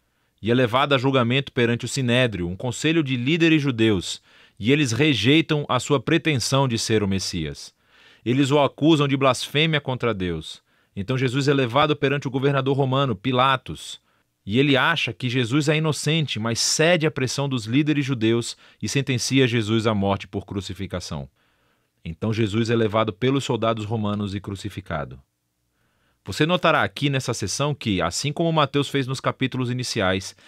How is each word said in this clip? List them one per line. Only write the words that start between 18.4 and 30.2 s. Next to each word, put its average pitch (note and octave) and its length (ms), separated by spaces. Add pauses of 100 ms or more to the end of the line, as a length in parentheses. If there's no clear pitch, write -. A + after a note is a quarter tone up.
e G#2+ 80
sentencia C3 600
Jesus A2+ 380
à A2+ 80
morte G2 340
por - 180
crucificação. F#2 800 (760)
Então G#2+ 280
Jesus A2 380
é A#2 60
levado A2 360
pelos C3 300
soldados A2+ 420
romanos G#2 500
e G2+ 60
crucificado. D#2 800 (1080)
Você G#2 180
notará D#3+ 380
aqui C#3 260
nessa C3+ 240
seção C#3 400
que, F#2+ 300
assim A2 300
como E3+ 200
Mateus C#3+ 360
fez C#3 180
nos C3 140
capítulos B2+ 500
iniciais, G2 640 (140)